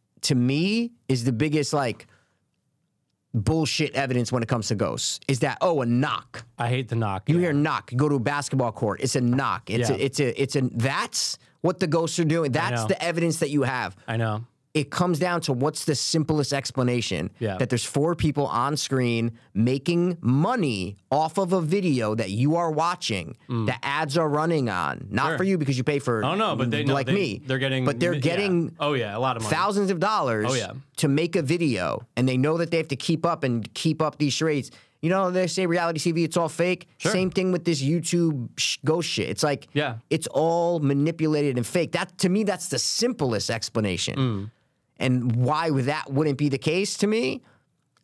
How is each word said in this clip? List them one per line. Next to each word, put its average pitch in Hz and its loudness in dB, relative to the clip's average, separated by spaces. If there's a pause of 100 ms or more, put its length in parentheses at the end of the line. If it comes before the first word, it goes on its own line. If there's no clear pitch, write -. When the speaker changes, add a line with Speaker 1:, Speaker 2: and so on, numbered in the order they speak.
(220)
Speaker 1:
to 147 2
me 180 2 (160)
is 123 0
the 131 2
biggest, 147 0
like, 131 -2 (1300)
bullshit 151 0
evidence 123 0
when 123 0
it 110 -2
comes 113 0
to 113 0
ghosts, 92 -2
is 127 0
that, 131 0
oh, 170 2
a 120 0
knock. 123 -2 (140)
Speaker 2:
I 117 0
hate 127 0
the 117 -2
knock, 98 0
Speaker 1:
You 151 4
Speaker 2:
yeah. 175 4
Speaker 1:
hear 160 2
knock, 143 0
you 120 -2
go 147 4
to 143 2
a 127 0
basketball 131 0
court, 104 -2
it's 127 0
a 131 2
knock. 123 0
It's 117 0
Speaker 2:
Yeah. 127 2
Speaker 1:
a, - -6
it's 139 0
a, 131 0
it's 135 -2
a, 135 2 (120)
that's - -2 (240)
what 180 0
the 190 2
ghosts 165 0
are 170 2
doing. 156 2
Speaker 2:
I 160 0
Speaker 1:
That's 117 0
Speaker 2:
know. 110 0
Speaker 1:
the - 0
evidence 165 0
that 147 0
you 147 2
have. 120 -2 (100)
Speaker 2:
I 113 -2
know. 113 -2 (300)
Speaker 1:
It 147 0
comes 175 0
down 175 0
to 147 -2
what's 139 -2
the 151 2
simplest 151 0
explanation, 123 -2 (100)
Speaker 2:
Yeah. 101 -4
Speaker 1:
that 123 0
there's 120 0
four 156 0
people 143 0
on 131 0
screen 117 0 (200)
making 151 2
money 131 0 (140)
off 156 0
of 190 0
a 190 2
video 151 2
that 104 -2
you 135 2
are 170 0
watching, 151 -2 (140)
Speaker 2:
Mm. 117 -2
Speaker 1:
that 123 -2
ads 143 -2
are 160 2
running 147 0
on. 82 -4
Not 123 0
Speaker 2:
Sure. 175 -2
Speaker 1:
for 185 0
you 190 2
because 139 0
you 127 -2
pay 147 2
for 117 0
Speaker 2:
Oh, 151 0
no, 202 0
but 120 0
they, 147 -2
no, 139 2
Speaker 1:
like 135 0
Speaker 2:
they, 131 0
Speaker 1:
me. 170 0
Speaker 2:
they're 131 -2
getting 131 0
Speaker 1:
But 127 0
they're 175 2
Speaker 2:
mi-, 160 -2
yeah. 131 -2
Speaker 1:
getting 175 0
Speaker 2:
Oh, 147 0
yeah, 107 -2
a 113 -4
lot 131 0
of 110 -6
money. 107 -2
Speaker 1:
thousands 196 2
of 175 -2
dollars 147 2
Speaker 2:
Oh, 131 0
yeah. 104 -2 (240)
Speaker 1:
to 165 2
make 160 2
a 165 2
video, 127 0 (100)
and 127 2
they 127 2
know 151 2
that 165 -2
they 165 2
have 160 -2
to 135 -2
keep 165 0
up 165 0
and 117 -2
keep 160 0
up 156 0
these 143 0
charades. 147 -2 (320)
You 160 0
know, 190 0
they 180 0
say 185 0
reality 170 0
T 170 0
V, 165 2
it's 160 -2
all 165 2
fake. 175 -2
Speaker 2:
Sure. 196 2
Speaker 1:
Same 185 2
thing 185 0
with 170 -2
this 151 2
YouTube 156 0
sh-, - -2
ghost 160 0
shit. 90 -2
It's 101 -4
like, 147 0
Speaker 2:
Yeah. 143 -2 (120)
Speaker 1:
it's 160 -2
all 170 2
manipulated 147 2
and 120 -2
fake. 165 0
That, 175 -4
to 180 4
me, 208 2
that's 190 -2
the 131 -2
simplest 151 0
explanation. 107 -2
Speaker 2:
Mm. 113 -2 (520)
Speaker 1:
And 123 0
why 151 2
would 135 0
that 143 -4
wouldn't 147 2
be 147 2
the 135 0
case 180 0
to 202 2
me, 247 -2 (600)